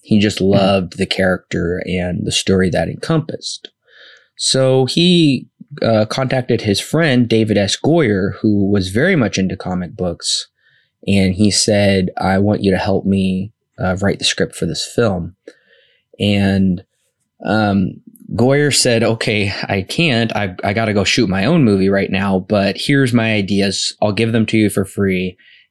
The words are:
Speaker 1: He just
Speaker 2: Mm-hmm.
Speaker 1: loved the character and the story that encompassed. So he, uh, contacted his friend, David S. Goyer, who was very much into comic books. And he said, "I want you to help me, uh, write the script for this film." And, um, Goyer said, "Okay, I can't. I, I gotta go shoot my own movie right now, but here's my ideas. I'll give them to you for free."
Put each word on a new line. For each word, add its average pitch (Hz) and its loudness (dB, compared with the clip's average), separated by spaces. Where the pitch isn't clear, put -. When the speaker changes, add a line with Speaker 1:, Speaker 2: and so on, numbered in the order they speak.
Speaker 1:
He 107 2
just 104 0
Speaker 2:
Mm-hmm. 95 2
Speaker 1:
loved 98 0
the 95 -2
character 90 -2
and 90 -4
the - -4
story 92 0
that 85 -2
encompassed. - -6
So 131 2
he, 170 2
uh, 107 2
contacted 127 -2
his 101 0
friend, 135 2
David 110 2
S. 98 0
Goyer, 101 0
who 101 2
was 95 0
very 156 0
much 107 0
into 95 -2
comic 90 -8
books. - -6
And 95 2
he 104 2
said, 98 2
"I 95 0
want 101 0
you 98 2
to 90 2
help 98 -2
me, 95 -2
uh, 90 -2
write 95 -2
the - -4
script - -4
for - -4
this 147 -6
film." 92 -2
And, 98 2
um, 101 0
Goyer 139 2
said, 117 2
"Okay, 107 -2
I 98 -2
can't. 117 0
I, 98 -4
I 101 0
gotta 107 -2
go 101 0
shoot 110 0
my 95 -2
own 156 4
movie 98 4
right 98 0
now, 98 0
but 98 0
here's 139 0
my 113 2
ideas. 101 -2
I'll 107 2
give 113 0
them 110 2
to 113 0
you 104 4
for 101 -2
free." 92 -2